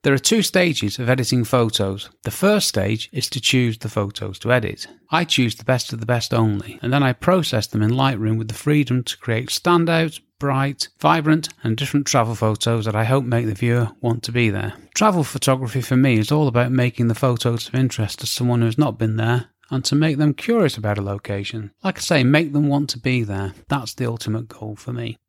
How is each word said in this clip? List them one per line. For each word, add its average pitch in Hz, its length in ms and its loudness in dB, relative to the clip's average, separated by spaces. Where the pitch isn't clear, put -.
There 143 100 4
are 139 60 4
two 220 240 2
stages 165 560 0
of 120 100 -2
editing 127 360 2
photos. 104 640 0
The 110 60 -6
first 202 380 2
stage 107 460 -2
is - 160 -4
to 117 100 -4
choose 120 380 2
the 110 100 -10
photos 101 520 -6
to 120 120 0
edit. - 340 -2
I 165 140 2
choose 123 300 2
the - 100 -16
best 127 300 0
of 113 60 -10
the 110 60 -6
best 120 280 -2
only, 110 480 0
and 120 100 -2
then 143 100 2
I 127 120 2
process 165 520 0
them 110 140 -2
in 110 120 2
Lightroom 113 440 0
with 113 120 -4
the 110 60 -8
freedom 131 500 0
to - 120 -8
create 117 320 -4
standout, 165 720 0
bright, 139 500 -2
vibrant, 156 480 2
and 113 160 0
different 139 280 -2
travel 117 280 2
photos 110 500 0
that 107 100 -2
I 110 100 2
hope 131 200 2
make 117 220 0
the 107 80 -2
viewer 120 340 2
want 117 220 0
to 117 80 -8
be 120 180 2
there. 101 240 -4
Travel 185 300 2
photography 131 560 -2
for 127 160 0
me 127 220 4
is 107 120 0
all 151 160 2
about 123 260 2
making 123 360 2
the 113 60 2
photos 120 540 0
of - 60 -8
interest 123 460 0
to 117 60 -8
someone 120 340 0
who 117 60 4
has 113 100 0
not 139 220 0
been 110 180 0
there 113 300 0
and 127 140 -2
to - 100 0
make 151 220 2
them 151 160 2
curious 208 460 0
about 104 180 -2
a 101 60 -2
location. 101 680 -6
Like 190 140 -2
I - 20 -14
say, 143 240 2
make 143 300 2
them 147 140 4
want 143 200 0
to 123 100 -8
be 127 240 0
there. 98 300 -4
That's 135 240 -4
the 123 140 -4
ultimate 113 420 -6
goal 110 280 -12
for - 180 -10
me. 113 240 -8